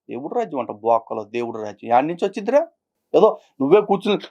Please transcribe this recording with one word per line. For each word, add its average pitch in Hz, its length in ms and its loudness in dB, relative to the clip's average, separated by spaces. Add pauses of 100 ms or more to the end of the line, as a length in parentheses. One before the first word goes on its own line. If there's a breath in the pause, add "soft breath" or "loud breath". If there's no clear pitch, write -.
(100)
దేవుడు 127 240 -10
రాజ్యం 190 260 -4
అంట 120 100 -8
బోక్కలో, 113 540 -2
దేవుడు 113 380 -8
రాజ్యం 107 280 -12
యాడ్ 127 160 4
నుంచి 175 200 -4
వచ్చిద్దిరా? 233 400 0 (480)
ఏదో 185 240 4 (220 loud breath)
నువ్వే 147 200 6
కూర్చుని 202 380 -2 (120)